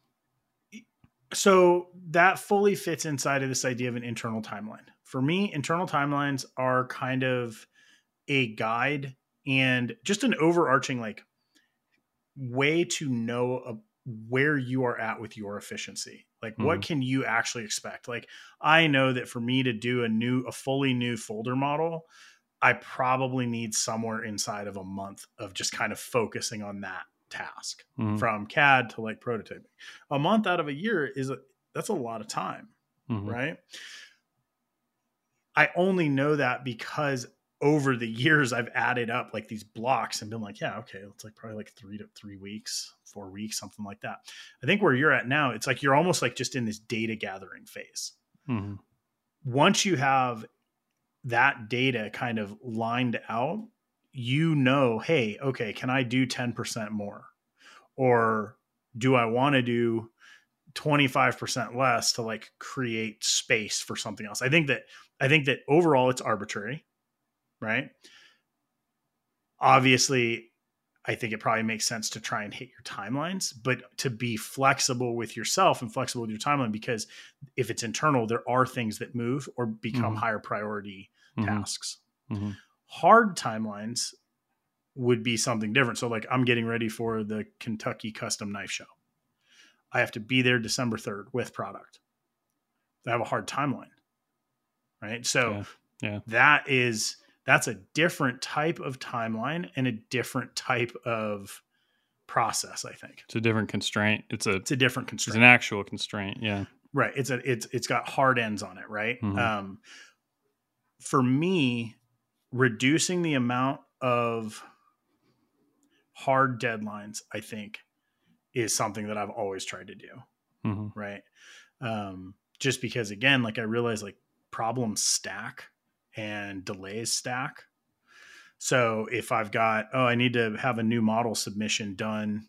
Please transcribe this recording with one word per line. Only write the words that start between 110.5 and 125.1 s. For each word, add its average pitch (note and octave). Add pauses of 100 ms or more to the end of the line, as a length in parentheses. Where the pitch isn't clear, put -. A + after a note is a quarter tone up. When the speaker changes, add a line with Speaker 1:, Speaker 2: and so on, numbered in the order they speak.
Speaker 1:
for C#3
me, C3 (560)
reducing C3
the D#3+
amount B2+ (200)
of A#2 (1500)
hard C3
deadlines, G#2+ (120)
I G#2+
think, G#2 (760)
is A2+
something G#2+
that G#2+
I've G#2
always G2
tried F#2+
to G2
do. - (540)
Speaker 2:
Mm-hmm. G#2+
Speaker 1:
Right. G2+ (560)
Um, G2 (240)
just B2+
because, A2+
again, B2+
like, A2
I A#2+
realize, A2+
like, G2 (340)
problems A#2
stack - (520)